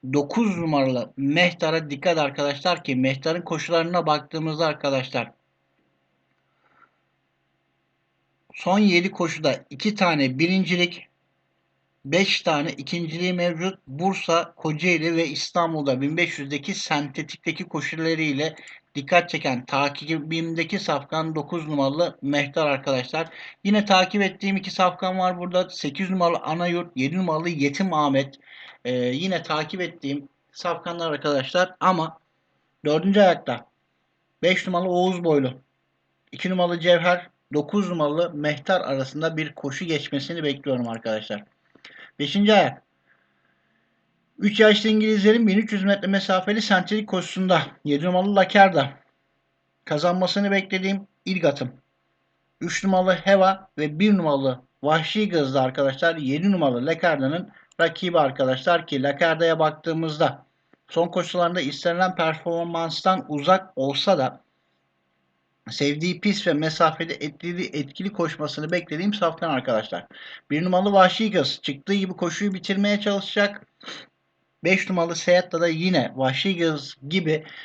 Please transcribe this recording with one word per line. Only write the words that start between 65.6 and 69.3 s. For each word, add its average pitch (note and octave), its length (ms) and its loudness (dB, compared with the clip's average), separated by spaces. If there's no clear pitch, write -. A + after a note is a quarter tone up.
sevdiği D3+ 520 -2
pist G3+ 260 0
ve E3 60 2
mesafede D#3+ 600 0
etkili, E3+ 520 -8
etkili F#3 480 -8
koşmasını D#3 580 -4
beklediğim F3 420 -2
safkan E3+ 360 -2